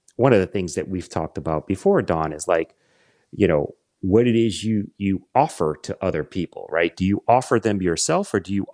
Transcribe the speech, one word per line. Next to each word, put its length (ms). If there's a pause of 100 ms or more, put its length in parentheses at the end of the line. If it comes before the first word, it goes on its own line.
(160)
one 180
of 60
the 80
things 280
that 120
we've 220
talked 280
about 300
before, 340
Dawn, 320
is, 140
like, 260 (580)
you 160
know, 280 (260)
what 260
it 80
is 280
you, 340
you 380
offer 480
to 200
other 200
people, 480
right? 240
Do 100
you 220
offer 320
them 220
yourself, 520
or 60
do 140
you 200